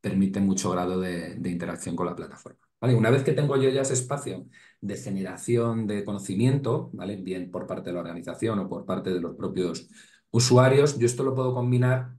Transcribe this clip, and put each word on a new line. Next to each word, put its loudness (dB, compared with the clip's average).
permite 0
mucho 0
grado -2
de, -6
de -6
interacción -6
con -2
la -6
plataforma, -16
¿vale? 4
Una 4
vez 6
que 2
tengo 2
yo 4
ya 0
ese -2
espacio -6
de -6
generación -2
de -2
conocimiento, 0
¿vale? -8
Bien -8
por -8
parte -8
de -6
la -4
organización -4
o -2
por -8
parte -4
de -2
los -8
propios -4
usuarios, 6
yo 4
esto 0
lo 0
puedo 0
combinar 2